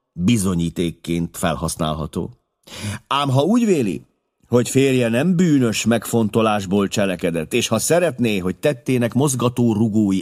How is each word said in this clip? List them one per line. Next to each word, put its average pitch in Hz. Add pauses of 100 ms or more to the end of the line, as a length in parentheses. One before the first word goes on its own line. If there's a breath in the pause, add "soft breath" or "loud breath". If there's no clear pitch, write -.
(120)
bizonyítékként 85
felhasználható. 78 (760 loud breath)
Ám 139
ha 131
úgy 233
véli, 117 (420)
hogy 120
férje 131
nem 147
bűnös 143
megfontolásból 107
cselekedett, 87
és 117
ha 110
szeretné, 131
hogy 92
tettének 127
mozgató 123
rugói 104